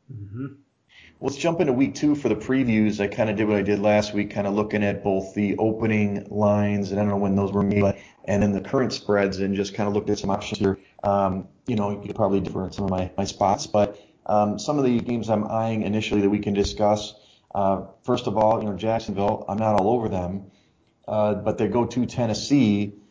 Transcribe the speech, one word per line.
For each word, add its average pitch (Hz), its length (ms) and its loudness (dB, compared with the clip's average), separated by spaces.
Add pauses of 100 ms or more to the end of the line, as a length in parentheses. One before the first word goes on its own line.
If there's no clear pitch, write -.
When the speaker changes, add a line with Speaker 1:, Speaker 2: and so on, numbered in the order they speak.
(120)
Speaker 1:
Mm-hmm. 107 340 -12 (720)
Speaker 2:
Let's - 160 -4
jump 170 240 0
into 147 120 2
week 131 220 2
two 147 220 2
for 139 120 0
the 107 60 2
previews. 107 680 2
I 101 60 2
kinda 107 260 0
did 104 140 0
what 104 100 4
I 98 60 2
did 104 160 2
last 104 340 4
week, 104 180 -2
kinda 101 200 -2
looking 104 320 0
at 101 220 0
both 95 300 0
the 101 240 0
opening 107 680 0
lines, 104 640 2
and 98 100 -2
I 104 40 2
don't 104 60 2
know 101 60 0
when 98 200 0
those 98 160 0
were 101 100 2
made, 101 180 2
but, 98 160 2 (280)
and 101 180 0
then 101 100 2
the 98 80 -2
current 131 320 -2
spreads, 98 460 0
and 98 160 -2
just 98 200 -4
kinda 104 180 -2
looked 104 180 -2
at 104 80 0
some 98 120 -4
options - 280 -4
here. 98 200 2 (260)
Um, 98 420 0 (200)
you 120 100 -2
know, 104 140 0
you 101 180 -6
could 98 80 -10
probably 98 240 2
differ 92 240 -4
in 87 80 -8
some 101 140 -4
of 95 40 -2
my, 92 260 -2
my 98 80 -2
spots, 98 440 0
but, - 300 0 (280)
um, 104 320 2
some 147 200 -2
of 135 60 2
the 123 160 2
games 113 300 -4
I'm 107 140 0
eyeing 113 380 -2
initially 104 400 0
that 98 80 4
we 104 100 2
can 104 140 -2
discuss. 104 600 0 (400)
Uh, 98 280 0 (200)
first 123 240 -2
of 104 100 -2
all, 110 240 4
you 107 80 -4
know, 95 80 -4
Jacksonville, 107 720 -2
I'm 98 100 -4
not 110 220 2
all 98 100 2
over 117 180 0
them, 92 420 -6 (560)
uh, 107 280 0
but 107 240 -2
they 107 100 2
go 117 180 2
to 123 200 -2
Tennessee. 107 880 0 (160)